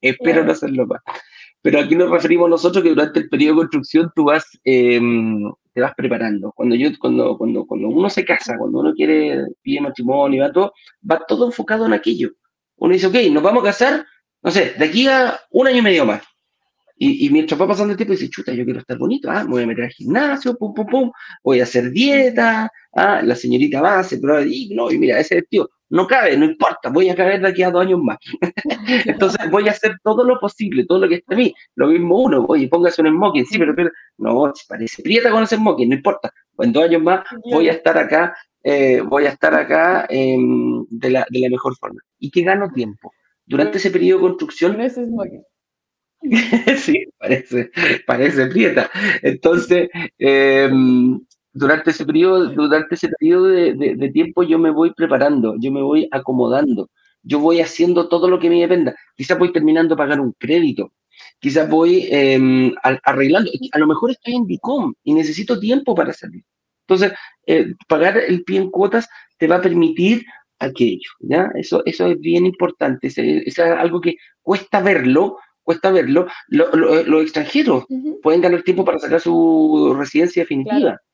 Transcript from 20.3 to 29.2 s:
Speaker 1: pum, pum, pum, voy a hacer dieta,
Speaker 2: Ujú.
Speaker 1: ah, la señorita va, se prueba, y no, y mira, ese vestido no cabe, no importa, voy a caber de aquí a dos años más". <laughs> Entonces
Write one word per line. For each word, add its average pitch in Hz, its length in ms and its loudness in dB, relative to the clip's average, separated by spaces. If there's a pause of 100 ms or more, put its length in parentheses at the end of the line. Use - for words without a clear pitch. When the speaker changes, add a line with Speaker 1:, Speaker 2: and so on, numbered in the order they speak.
Speaker 1:
pum, 208 160 -8
pum, 214 140 -6
pum, 247 240 0 (320)
voy 131 160 2
a 123 40 2
hacer 123 280 -2
dieta, 233 800 2 (220)
Speaker 2:
Ujú. - 80 0
Speaker 1:
ah, 202 220 2
la 117 120 2
señorita 127 460 0
va, 185 220 2
se 180 160 -6
prueba, 143 260 2
y - 300 -6
no, - 160 -2
y - 80 0
mira, - 200 2
ese 156 160 -2
vestido 175 340 -2 (200)
no 180 180 2
cabe, 208 300 2
no 151 80 4
importa, - 440 -2
voy 175 200 2
a 180 60 -2
caber 190 260 0
de 190 80 0
aquí 180 140 -2
a 180 80 0
dos 175 120 2
años 185 200 0
más". 123 140 -4 (240)
<laughs> 240 640 -4
Entonces 196 320 0